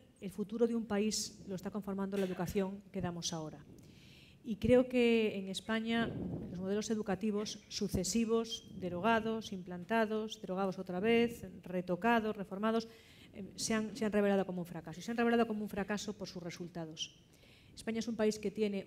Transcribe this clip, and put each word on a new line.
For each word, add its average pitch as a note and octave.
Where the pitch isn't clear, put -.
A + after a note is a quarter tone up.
el G3
futuro A#3
de A#3
un A3
país -
lo F#3+
está F#3+
conformando G3
la G3
educación F#3+
que F#3+
damos F3
ahora. D#3
Y A3
creo B3
que A#3
en F#3+
España A3+
los F3
modelos G#3
educativos G#3
sucesivos, A3+
derogados, A3
implantados, G#3+
derogados F#3
otra F3+
vez, A#3
retocados, G3+
reformados, A3
eh, G3
se -
han, A3
se A3
han G#3
revelado G3+
como F3+
un E3+
fracaso. D#3+
Y F3
se -
han A#3
revelado A#3
como G#3+
un G3+
fracaso G3+
por F#3
sus F3
resultados. E3
España A3+
es A3
un A#3
país G#3+
que G#3
tiene G3+